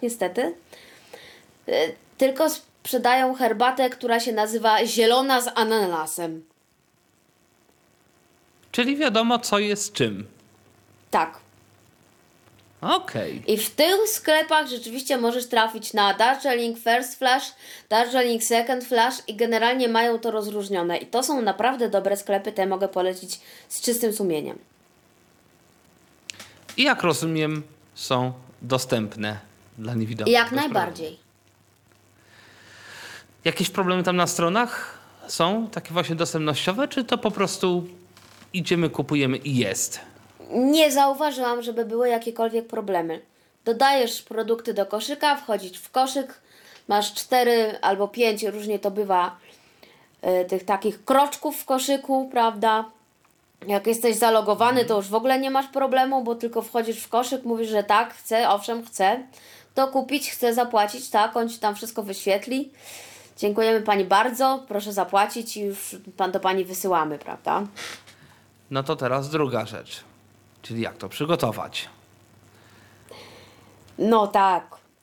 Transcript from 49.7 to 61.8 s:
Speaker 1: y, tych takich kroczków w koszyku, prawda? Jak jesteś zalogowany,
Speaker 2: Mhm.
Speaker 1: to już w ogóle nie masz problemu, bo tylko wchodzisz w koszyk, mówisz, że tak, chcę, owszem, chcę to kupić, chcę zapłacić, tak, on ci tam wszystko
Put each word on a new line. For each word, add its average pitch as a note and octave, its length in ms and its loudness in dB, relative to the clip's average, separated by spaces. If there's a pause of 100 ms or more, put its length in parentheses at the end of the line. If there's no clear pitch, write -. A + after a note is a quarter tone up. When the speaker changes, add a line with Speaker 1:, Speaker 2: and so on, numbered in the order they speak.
Speaker 1:
y, - 20 -2
tych F#3 200 -2
takich G#3 400 -2
kroczków C#4 520 2
w - 80 -10
koszyku, C4+ 680 0
prawda? A3+ 520 2 (840)
Jak G3+ 200 -2
jesteś A#3 300 2
zalogowany, A3 540 4 (100)
Speaker 2:
Mhm. A#3 80 0
Speaker 1:
to A3+ 80 2
już G3 120 -2
w G3 60 -2
ogóle C4 260 2
nie C4+ 100 -2
masz C4+ 160 0
problemu, C4 580 2
bo A#3 100 -4
tylko A#3 280 -4
wchodzisz A3+ 380 -2
w - 80 -14
koszyk, B3+ 360 -2
mówisz, A3+ 240 -2
że G#3 160 0
tak, A3 300 2
chcę, A3+ 340 0
owszem, A3+ 380 -2
chcę G#3 360 0 (520)
to C4+ 140 2
kupić, C4+ 420 -2
chcę A#3+ 240 0
zapłacić, A#3 560 0
tak, A3 260 2
on A#3 120 0
ci A3+ 100 -12
tam G#3+ 160 -2
wszystko A3+ 280 -8